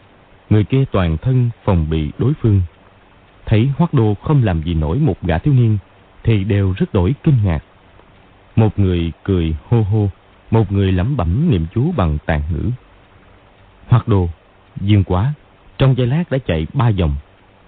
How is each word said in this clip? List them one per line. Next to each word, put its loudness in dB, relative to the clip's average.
người 4
kia 0
toàn 0
thân 0
phòng 0
bị -2
đối 0
phương. 2
Thấy 2
Hoắc 0
Đô 2
không 0
làm 0
gì -4
nổi -2
một -2
gã 0
thiếu 0
niên, 2
thì 2
đều 0
rất -4
đổi 2
kinh 4
ngạc. 0
Một 2
người 0
cười 0
hô 2
hô, 0
một 2
người 0
lẩm -2
bẩm 0
niệm 0
chú -2
bằng -2
tàn -2
ngữ. -4
Hoắc 2
Đô, 0
Dương 2
Quá, -2
trong 2
giây 0
lát -2
đã -2
chạy -4
ba 0
vòng. 0